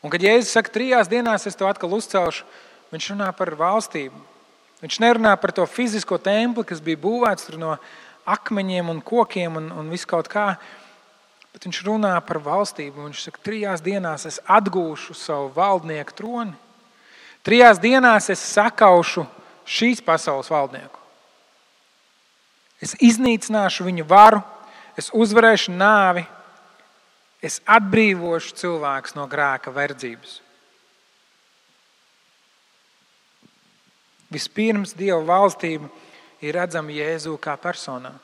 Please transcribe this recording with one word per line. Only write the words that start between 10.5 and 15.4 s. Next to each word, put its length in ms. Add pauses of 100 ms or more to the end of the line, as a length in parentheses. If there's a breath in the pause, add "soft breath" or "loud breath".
bet 120
viņš 220
runā 260 (140)
par 160
valstību. 640
Viņš 180
saka, 180
"Trijās 380
dienās 440
es 200
atgūšu 680
savu 400